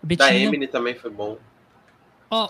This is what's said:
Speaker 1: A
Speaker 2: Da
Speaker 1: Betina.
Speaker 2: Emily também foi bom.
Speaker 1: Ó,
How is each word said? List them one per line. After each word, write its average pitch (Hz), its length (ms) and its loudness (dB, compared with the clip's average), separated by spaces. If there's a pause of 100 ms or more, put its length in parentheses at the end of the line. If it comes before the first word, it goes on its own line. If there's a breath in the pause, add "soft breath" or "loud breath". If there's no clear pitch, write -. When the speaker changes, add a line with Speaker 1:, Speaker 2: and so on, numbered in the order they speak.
Speaker 1:
A 165 40 -10
Speaker 2:
Da 156 200 4
Speaker 1:
Betina. 131 80 6
Speaker 2:
Emily 135 340 0
também 120 260 -2
foi 120 160 -12
bom. 104 280 -8 (920)
Speaker 1:
Ó, 226 180 0